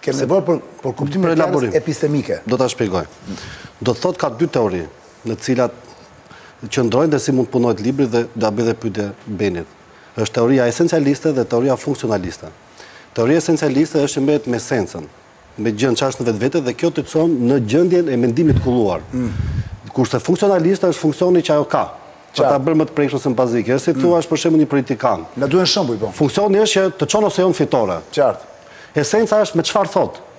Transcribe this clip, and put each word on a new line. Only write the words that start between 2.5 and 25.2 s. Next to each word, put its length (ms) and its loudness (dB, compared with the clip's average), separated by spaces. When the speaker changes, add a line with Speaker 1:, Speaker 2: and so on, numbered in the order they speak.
Speaker 2:
ta 120 2
shpjegoj. 360 -2
Do 120 0
të 80 -2
thotë 180 0
ka 120 0
dy 180 -2
teori, 340 0
në 100 -4
të 40 -14
cilat 300 0
qëndrojnë 440 0
dhe 100 2
si 120 -2
mund 160 2
të 40 -14
punohet 280 2
libri 260 0
dhe 180 0
do 60 -6
ta 100 2
bëj 140 -2
dhe 100 2
pyetje 380 -6
Benit. 400 -4
Është 180 -4
teoria 320 2
esencialiste 680 0
dhe 120 0
teoria 320 0
funksionaliste. 680 -6
Teoria 240 2
esencialiste 600 0
është 200 0
që 60 0
merret 220 0
me 100 -2
esencën, 480 -4
me 140 -2
gjën 240 0
çash 200 -2
në 160 -6
vetvete 280 -2
dhe 140 -4
kjo 160 -2
të 160 -6
çon 240 0
në 180 2
gjendjen 420 2
e 80 0
mendimit 400 2
të 80 0
kulluar. 360 2
Speaker 1:
Mm. 160 -4
Speaker 2:
Kurse 280 0
funksionaliste 680 2
është 120 -2
funksioni 420 2
që 100 0
ajo 120 2
ka. 200 0
Pa 600 -6
Speaker 1:
Qartë. 40 4
Speaker 2:
ta 100 4
bërë 200 2
më 80 4
të 80 -12
prekshme 260 0
se 100 -2
bazike. 440 0
Është 100 0
si 80 2
Speaker 1:
Mm. 80 0
Speaker 2:
thua, 200 4
është 100 -6
për 80 0
shembull 240 4
një 60 4
politikan. 580 0